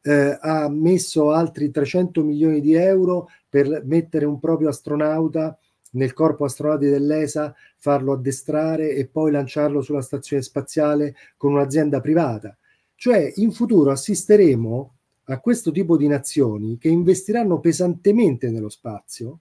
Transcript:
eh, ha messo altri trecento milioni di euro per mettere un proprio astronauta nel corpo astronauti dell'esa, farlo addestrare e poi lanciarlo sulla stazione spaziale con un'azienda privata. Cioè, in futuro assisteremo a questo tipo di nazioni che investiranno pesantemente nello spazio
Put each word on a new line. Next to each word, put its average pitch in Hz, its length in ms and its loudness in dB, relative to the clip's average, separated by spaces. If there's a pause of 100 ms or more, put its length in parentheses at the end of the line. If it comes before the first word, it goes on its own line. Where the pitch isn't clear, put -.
eh, 143 400 2
ha 156 280 -2
messo 156 640 2
altri 160 380 0
trecento 165 540 -2
milioni 151 380 0
di 151 120 4
euro 180 560 2 (180)
per 139 380 0
mettere 160 400 0
un 147 140 -4
proprio 160 300 0
astronauta 156 880 -4 (340)
nel 127 220 -2
corpo 156 320 0
astronauti 143 420 -2
dell'esa, 147 680 0 (220)
farlo 139 340 -2
addestrare 151 840 -4
e 131 100 -2
poi 156 260 0
lanciarlo 143 500 -2
sulla 143 200 -4
stazione 135 400 -6
spaziale 147 760 -2 (220)
con 143 160 0
un'azienda 143 480 0
privata. 123 560 -2 (380)
Cioè, 208 400 0
in 208 160 0
futuro 202 400 2
assisteremo 135 1040 2 (300)
a 131 140 -8
questo 233 320 -2
tipo 170 240 0
di 147 120 2
nazioni 117 680 -2
che 160 120 -2
investiranno 180 680 0
pesantemente 175 880 2
nello 110 200 -6
spazio 117 720 -14